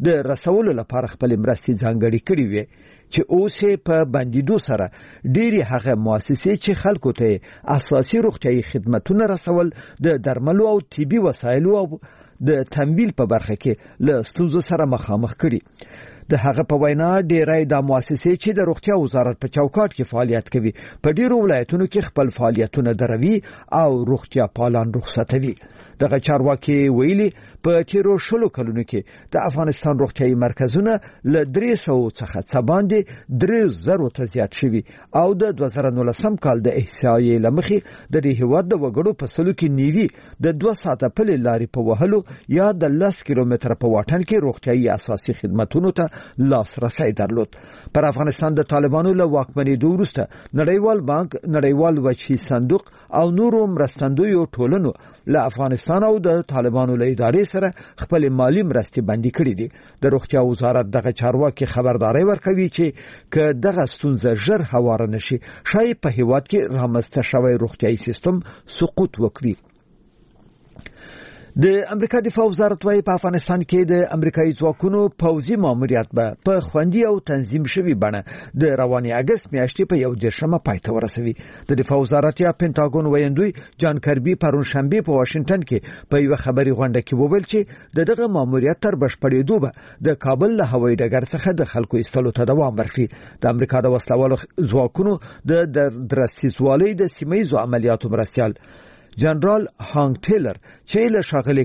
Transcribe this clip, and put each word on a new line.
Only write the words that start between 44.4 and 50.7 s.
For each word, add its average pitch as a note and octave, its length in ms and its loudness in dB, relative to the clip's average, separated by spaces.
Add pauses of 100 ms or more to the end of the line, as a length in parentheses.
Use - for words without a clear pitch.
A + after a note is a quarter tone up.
روغتیايي B2 500 0
اساسي A2 460 -6
خدمتونو A2 580 0
ته E3+ 40 0 (340)
لاسرسی B2 840 0
درلود. A2 360 -2 (380)
پر D3+ 160 4
افغانستان D3+ 480 -2
د D3 160 0
طالبانو D3+ 460 2
له F3 60 4 (100)
واکمنېدو C3+ 560 0
وروسته F3+ 340 -2 (320)
نړیوال G3+ 420 2 (120)